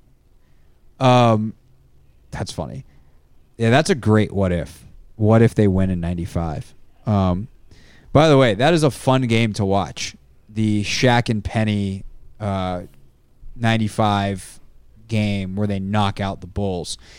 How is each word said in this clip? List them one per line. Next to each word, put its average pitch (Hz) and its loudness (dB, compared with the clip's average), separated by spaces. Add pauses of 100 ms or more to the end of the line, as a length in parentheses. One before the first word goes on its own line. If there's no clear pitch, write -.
(1000)
Um, 117 4 (800)
that's - -10
funny. 69 -10 (720)
Yeah, 113 2
that's 135 2
a 202 2
great 107 2
what 95 -2
if. 82 -6 (340)
What 110 4
if 113 4
they 107 2
win 95 2
in 90 -2
ninety-five? 85 -6 (320)
Um, 98 0 (640)
by 156 6
the 143 8
way, 127 6
that 131 2
is 165 2
a 151 4
fun 131 0
game 117 2
to 101 -2
watch. 95 -2 (320)
The 107 0
Shaq 120 2
and 107 -2
Penny, 101 -2 (340)
uh, 92 -4 (760)
ninety-five 104 -2 (480)
game 101 -4
where 104 -4
they 98 -4
knock 98 -2
out 98 -6
the 90 -16
Bulls. 90 -6 (220)